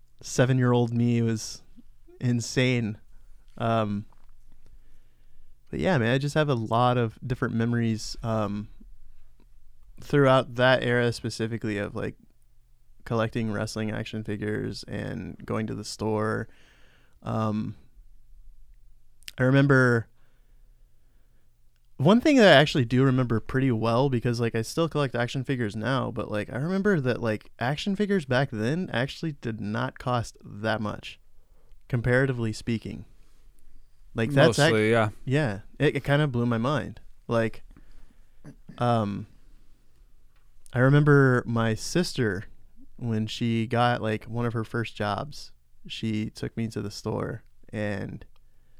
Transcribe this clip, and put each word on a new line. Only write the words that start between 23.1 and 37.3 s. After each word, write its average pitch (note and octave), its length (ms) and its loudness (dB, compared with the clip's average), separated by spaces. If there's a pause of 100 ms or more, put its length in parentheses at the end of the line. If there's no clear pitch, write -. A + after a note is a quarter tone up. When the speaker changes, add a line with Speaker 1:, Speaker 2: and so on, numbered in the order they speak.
Speaker 1:
pretty C3 320 0
well, A#2 380 2
because, A#2+ 300 0
like, A#2 160 0
I A2+ 60 2
still D#3+ 280 -2
collect C#3+ 260 -2
action B2 280 -2
figures A#2+ 320 -2
now, A#2 360 -2
but, A#2 180 -6
like, G#2 220 -4
I A2 60 -6
remember F#3 420 0
that, B2+ 220 0
like, A2 380 -4
action D3 360 -2
figures G3 300 0
back C3 260 2
then B2+ 400 -2
actually C#3 420 -4
did A2+ 280 -8
not A2+ 380 -4
cost A#2+ 440 -4
that G#2+ 380 -4
much, - 380 -8 (680)
comparatively B2 640 2
speaking. - 540 -6 (1120)
Like, A#2 160 0
that's C3+ 280 6
ac- C#3+ 120 6
Speaker 2:
Mostly, A2 200 4
yeah. A2 180 4 (160)
Speaker 1:
Yeah, B2+ 340 0 (200)
it, C#3+ 180 2
it B2+ 60 -4
kinda C#3+ 240 2
blew A#2+ 180 -2
my A#2 120 0
mind. A2+ 420 -2 (280)
Like, A2+ 360 -2 (1120)